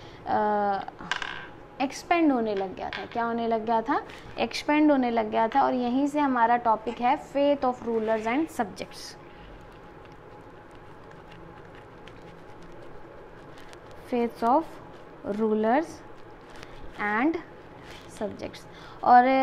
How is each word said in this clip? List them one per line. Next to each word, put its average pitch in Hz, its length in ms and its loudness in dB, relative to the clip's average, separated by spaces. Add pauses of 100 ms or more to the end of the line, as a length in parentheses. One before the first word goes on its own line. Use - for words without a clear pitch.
(280)
अ, 208 520 2 (1040)
expand 311 500 2
होने 226 240 0
लग 190 200 -4
गया 196 140 -6
था। 202 160 -8
क्या 233 180 -4
होने 233 240 -2
लग 226 180 0
गया 226 160 2
था? 311 220 0 (360)
Expand 294 520 4
होने 254 180 4
लग 226 200 0
गया 226 180 4
था। 269 140 4
और 262 120 4
यहीं 247 340 2
से 285 120 0
हमारा 247 380 4
topic 233 440 0
है 240 320 0
faith 285 400 4
of 240 140 -12
rulers 220 400 0
and 294 320 0
subjects। - 580 -8 (4000)
Faiths 233 300 0
of 285 200 6 (800)
rulers 220 460 4 (1120)
and 226 340 2 (840)
subjects। - 480 -8 (360)
और 247 220 12 (180)